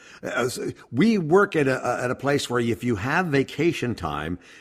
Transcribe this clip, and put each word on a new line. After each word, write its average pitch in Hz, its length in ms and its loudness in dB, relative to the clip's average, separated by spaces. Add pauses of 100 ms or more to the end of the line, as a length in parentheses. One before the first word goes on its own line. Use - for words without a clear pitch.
(200)
as, - 540 -4 (180)
we 208 240 4
work 190 400 4
at 147 100 2
a, 123 380 0
at 123 60 -2
a 123 40 -2
place 135 360 -2
where 123 100 0
if 117 240 -2
you 120 120 2
have 147 320 -2
vacation 139 680 0
time, 78 440 -4 (220)